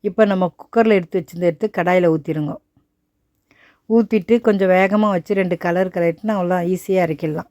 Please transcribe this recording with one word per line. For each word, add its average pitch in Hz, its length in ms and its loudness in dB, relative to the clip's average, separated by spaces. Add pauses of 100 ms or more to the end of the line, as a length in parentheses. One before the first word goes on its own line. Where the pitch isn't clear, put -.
இப்ப 214 240 2
நம்ம 185 120 0 (160)
குக்கர்ல 220 380 2
எடுத்து 180 220 -4
வச்சிருந்த 175 300 -6
எடுத்து 208 260 -6
கடாயில 180 380 2
ஊத்திருங்க. 156 400 -4 (1400)
ஊத்திட்டு 220 400 2 (120)
கொஞ்சம் 196 320 2
வேகமா 208 360 2
வச்சு 175 240 -4
ரெண்டு 180 260 0
கலர் 180 300 -2
கலரிட்டுனா 170 420 -2
அவ்வளோதான், 180 380 -2
ஈஸியா 185 320 -2
இறக்கிடலாம். 160 440 -6